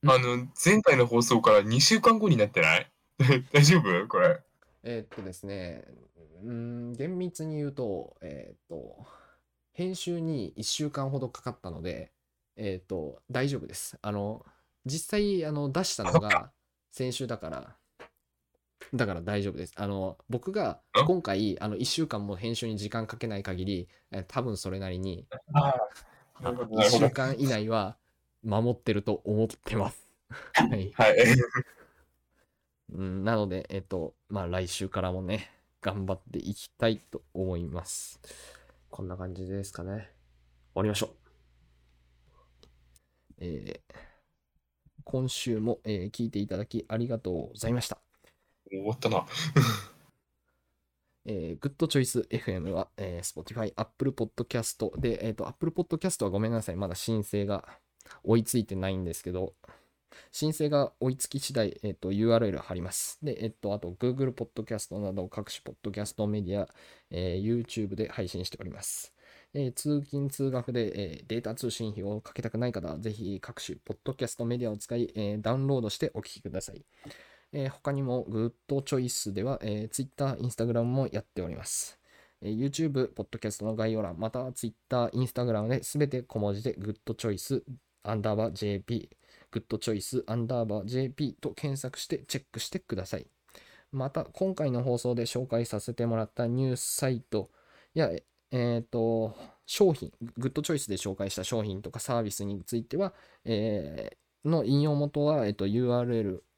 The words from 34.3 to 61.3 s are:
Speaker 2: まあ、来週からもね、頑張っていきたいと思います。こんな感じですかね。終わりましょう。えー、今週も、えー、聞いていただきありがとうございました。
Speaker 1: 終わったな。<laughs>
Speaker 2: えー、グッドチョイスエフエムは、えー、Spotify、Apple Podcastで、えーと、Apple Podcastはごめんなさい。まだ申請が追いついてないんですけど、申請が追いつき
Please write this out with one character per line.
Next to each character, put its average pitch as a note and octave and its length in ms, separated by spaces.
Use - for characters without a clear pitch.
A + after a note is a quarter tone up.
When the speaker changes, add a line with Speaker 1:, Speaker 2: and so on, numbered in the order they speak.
Speaker 2:
ま G2+ 120
あ、 F2+ 40
来 F2+ 200
週 F#2+ 220
か F#2+ 140
ら F#2 100
も F#2 80
ね、 F#2 300
頑 F#2+ 240
張 F#2+ 80
っ - 60
て F#2 60
い G2+ 160
き - 140
た - 200
い A2 80
と - 260
思 F#2 240
い F2 100
ま F2 160
す。 - 340
こ - 140
ん F#2 60
な F#2 100
感 F#2 160
じ F#2 120
で G2 160
す G2 120
か E2+ 100
ね。 F#2 80
終 G2+ 120
わ - 80
り G#2+ 40
ま - 60
し - 80
ょ - 60
う。 - 20
え B1 460
ー、 - 80
今 C3 240
週 A2+ 320
も、 A2+ 240
え G#2 260
ー、 - 0
聞 - 180
い - 20
て - 80
い G2+ 80
た F#2 100
だ G2+ 80
き - 240
あ A2 80
り A#2+ 120
が A2+ 100
と - 120
う E2 200
ご - 60
ざ A2+ 120
い A#2+ 60
ま A#2+ 80
し - 60
た。 - 100
Speaker 1:
終 F#2+ 100
わ G#2+ 140
っ - 40
た A2+ 120
な。 F#2 180
<laughs> - 2000
Speaker 2:
え E2+ 300
ー、 - 40
グ C#3+ 80
ッ C#3 80
ド E3 120
チ D3 100
ョ - 20
イ B2+ 60
ス - 240
エ - 80
フ - 120
エ F#2 80
ム F2 140
は、 F2 240
え F2+ 260
ー、 - 220
Spotify、 A2 320
Apple C3+ 380
Podcast - 840
で、 A#2 280
え A2+ 60
ー - 20
と、 - 120
Apple - 260
Podcast E3 520
は G2 60
ご F#2+ 80
め A2 100
ん A#2 40
な A2+ 100
さ F#2 100
い。 E2+ 40
ま F#2+ 120
だ E2+ 60
申 A2 280
請 G2+ 220
が G2+ 240
追 A2+ 140
い A2 60
つ - 120
い A2 80
て G2 120
な F#2 120
い F#2+ 80
ん F#2+ 80
で E2+ 80
す - 100
け F2 100
ど、 F#2 220
申 D3+ 220
請 D3+ 160
が C#3+ 300
追 C3 100
い B2+ 80
つ - 100
き C3+ 100